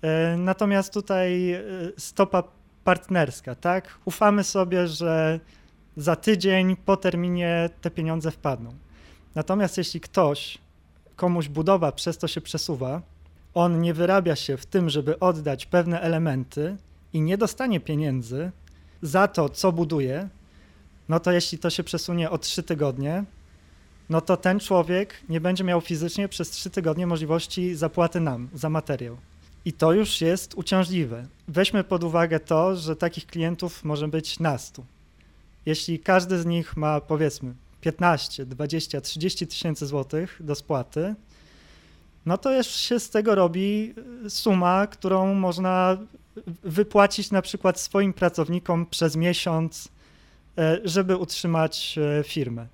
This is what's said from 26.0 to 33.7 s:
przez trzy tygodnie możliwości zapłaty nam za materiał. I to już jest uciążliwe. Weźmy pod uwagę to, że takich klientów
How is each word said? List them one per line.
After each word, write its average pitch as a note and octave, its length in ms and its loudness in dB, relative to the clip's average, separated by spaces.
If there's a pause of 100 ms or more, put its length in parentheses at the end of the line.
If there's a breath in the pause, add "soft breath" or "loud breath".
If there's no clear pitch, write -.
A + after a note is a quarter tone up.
przez - 220 -8
trzy - 200 -10
tygodnie E3+ 360 -2
możliwości E3+ 680 -2
zapłaty E3 460 0
nam B2+ 340 -2
za D#3 160 -4
materiał. C3 460 -4 (480 soft breath)
I D#3+ 80 -4
to D#3+ 200 4
już G#3 280 2
jest E3+ 340 0
uciążliwe. E3+ 720 -2 (220)
Weźmy F#3 360 2
pod F3 200 0
uwagę E3 360 2
to, E3+ 360 2
że D#3+ 200 -4
takich E3+ 300 -4
klientów E3+ 580 -4